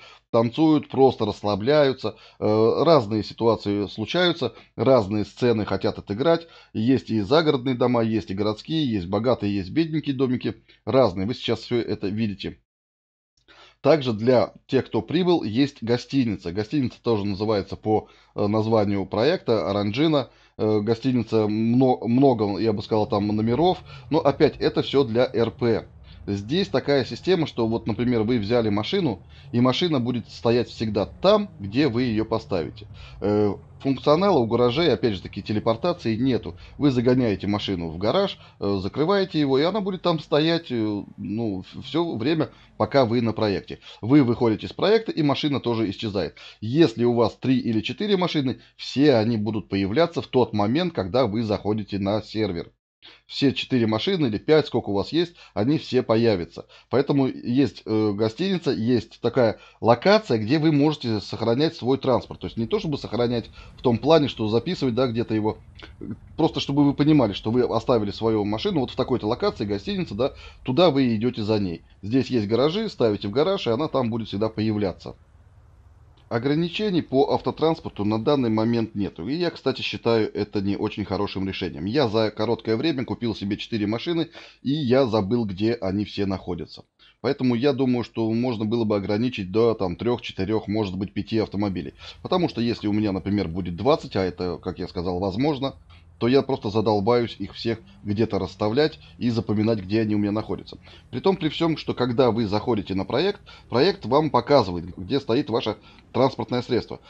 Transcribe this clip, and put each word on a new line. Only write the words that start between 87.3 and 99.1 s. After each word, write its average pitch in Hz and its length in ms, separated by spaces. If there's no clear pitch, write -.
я 135 180
думаю, 123 300
что 113 300
можно 117 320
было 113 180
бы 104 140
ограничить 104 560
до, 110 220
там, 92 200
трёх, 117 260
четырёх, 101 460
может 101 300
быть, 95 160
пяти 107 260
автомобилей. 95 560
Потому 175 260
что - 120
если 113 280
у 104 40
меня, 107 200
например, 98 340
будет 87 300
двадцать, 135 400
а 95 80
это, 90 340
как 90 220
я 90 80
сказал, 90 320
возможно, 127 560
то 117 100
я 135 120
просто 131 300
задолбаюсь 110 680
их 98 140
всех 113 260
где-то 104 360
расставлять 107 600